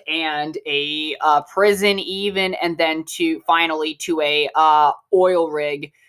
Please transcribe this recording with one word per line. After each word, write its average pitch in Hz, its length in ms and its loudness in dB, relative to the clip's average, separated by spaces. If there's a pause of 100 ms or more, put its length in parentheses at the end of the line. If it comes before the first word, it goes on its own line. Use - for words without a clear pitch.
and 156 580 -4
a, 151 560 -4
uh, 147 220 2
prison 202 560 2
even, 190 560 -4
and 170 240 -4
then 160 260 0 (120)
to, 165 320 -2
finally 160 480 0
to 160 240 -4
a, 147 340 0
uh, 151 380 4 (200)
oil 180 380 4
rig, 147 400 -4 (180)